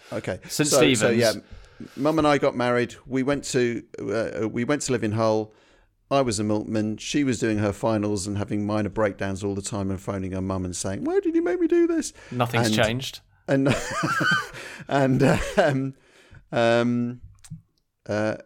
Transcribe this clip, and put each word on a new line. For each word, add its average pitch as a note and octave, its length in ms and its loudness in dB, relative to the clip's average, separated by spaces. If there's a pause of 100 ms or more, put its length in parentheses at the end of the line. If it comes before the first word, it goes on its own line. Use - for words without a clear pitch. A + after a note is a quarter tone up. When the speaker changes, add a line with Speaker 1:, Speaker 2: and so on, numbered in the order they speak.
(140)
Speaker 1:
Okay. G2 340 -6
Speaker 2:
Saint D3 220 0
Speaker 1:
So, D3 80 4
Speaker 2:
Stephen's. C3 220 6
Speaker 1:
so, A2+ 100 4
yeah, A#2 240 4 (640)
Mum D#3 220 0
and D3+ 80 4
I D3 100 6
got C#3 180 0
married. A#2+ 380 0 (140)
We C3 160 -2
went C#3 220 -2
to, A#2+ 360 0 (180)
uh, A2 480 -2
we A#2+ 160 -2
went C#3+ 200 -2
to - 80 -2
live A#2 120 0
in G#2+ 100 -2
Hull. A2 400 0 (580)
I C#3 100 4
was A#2 180 0
a A2 40 0
milkman. G#2+ 540 -2
She - 260 -2
was B2+ 160 0
doing A2 180 0
her G#2 160 0
finals G#2 540 0
and G2+ 100 -4
having G#2 300 -4
minor G#2 220 -2
breakdowns G2 540 -2
all G2+ 120 -2
the G2+ 80 -6
time G2 260 -4
and F#2+ 100 -4
phoning F#2+ 340 -6
her F#2+ 80 -4
mum F#2+ 220 -2
and F2+ 120 -6
saying, G2+ 280 -6
"Why F4 160 0
did E4 160 0
you E4 60 2
make F4+ 180 0
me F4 80 0
do E4+ 200 4
this?" E4 260 -2 (180)
Speaker 2:
Nothing's A#2 360 0
Speaker 1:
And G#2+ 80 2
Speaker 2:
changed. A#2+ 440 0 (280)
Speaker 1:
And, C3+ 280 4 (580)
<laughs> - 540 -6
and, C3+ 360 2
uh, - 140 4 (200)
um, C3+ 360 2 (580)
um, A#2+ 720 2 (840)
uh, G#2+ 280 0 (100)